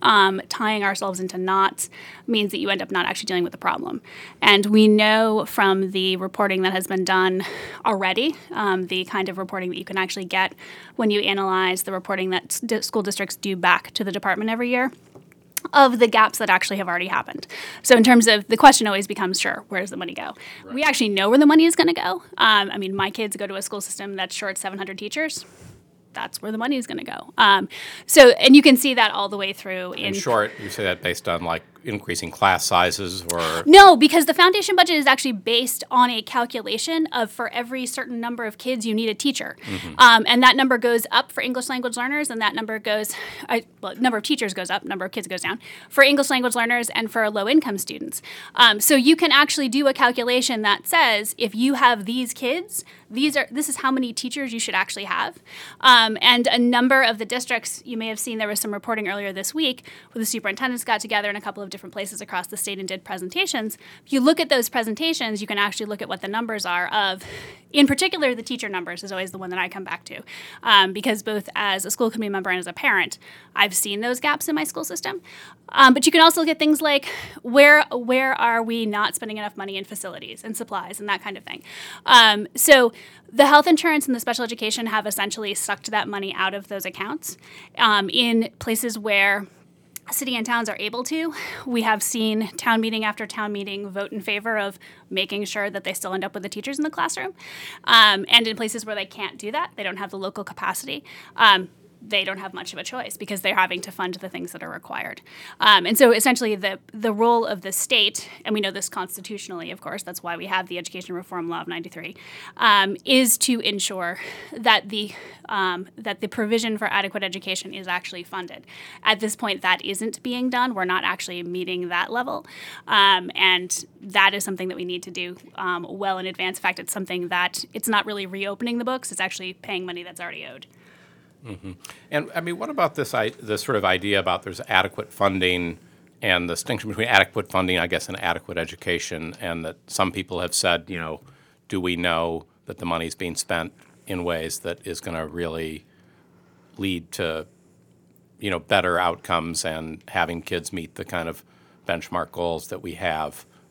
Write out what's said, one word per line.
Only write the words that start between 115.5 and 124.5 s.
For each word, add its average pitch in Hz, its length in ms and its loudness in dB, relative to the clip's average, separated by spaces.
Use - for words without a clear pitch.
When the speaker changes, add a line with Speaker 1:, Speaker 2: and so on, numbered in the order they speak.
Speaker 1:
that - 220 -6
the 214 80 -6
provision 220 500 -2
for 214 140 -2
adequate 196 300 -2
education 190 520 -8
is 190 140 -12
actually 180 340 -8
funded. 180 440 -14
At 220 180 2
this 214 160 -4
point, 196 260 -6
that 185 220 -2
isn't 196 380 -8
being 247 280 -4
done. 247 240 -2
We're 185 100 -4
not 185 200 -2
actually 185 380 -6
meeting 180 460 -8
that 175 240 -4
level. 247 340 -6
Um, 196 480 4
and 185 500 0
that 196 340 2
is 196 100 -6
something 185 240 -6